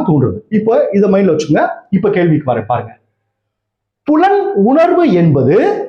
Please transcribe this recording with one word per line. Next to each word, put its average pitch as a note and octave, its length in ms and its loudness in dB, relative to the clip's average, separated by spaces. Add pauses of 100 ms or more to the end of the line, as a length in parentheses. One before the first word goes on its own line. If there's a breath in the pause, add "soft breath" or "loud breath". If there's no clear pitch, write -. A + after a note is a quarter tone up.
தூண்டுறது. B2 300 0 (200)
இப்போ A3 160 0 (240)
இதை G3+ 140 2
மைண்ட்ல F#3+ 220 2
வச்சுங்க. D#3 280 0 (360)
இப்ப G#3 180 -2
கேள்விக்கு D#3+ 360 0
வரேன் A2 200 -6
பாருங்க. A2+ 200 -6 (1160)
புலன் F#4+ 320 2 (300)
உணர்வு E4+ 340 2 (160)
என்பது C#3+ 360 2 (320)